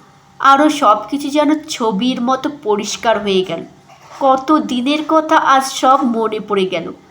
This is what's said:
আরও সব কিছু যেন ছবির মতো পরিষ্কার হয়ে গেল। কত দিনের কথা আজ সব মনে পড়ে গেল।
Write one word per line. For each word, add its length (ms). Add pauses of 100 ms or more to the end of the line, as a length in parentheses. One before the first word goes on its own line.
(400)
আরও 300
সব 400
কিছু 200
যেন 300
ছবির 640
মতো 280 (140)
পরিষ্কার 560
হয়ে 220
গেল। 240 (540)
কত 320
দিনের 560
কথা 300
আজ 260
সব 400
মনে 360
পড়ে 260
গেল। 280 (180)